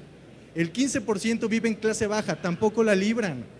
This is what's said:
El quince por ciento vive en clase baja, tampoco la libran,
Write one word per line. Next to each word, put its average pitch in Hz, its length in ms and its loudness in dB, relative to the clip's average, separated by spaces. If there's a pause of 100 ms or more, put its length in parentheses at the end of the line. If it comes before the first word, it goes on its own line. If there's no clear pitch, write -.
(560)
El 165 160 0
quince 247 300 0
por 208 180 -2
ciento 226 300 0
vive 226 180 2
en 220 80 0
clase 214 320 0
baja, 202 340 -2
tampoco 214 420 2
la 214 120 4
libran, 190 480 0 (160)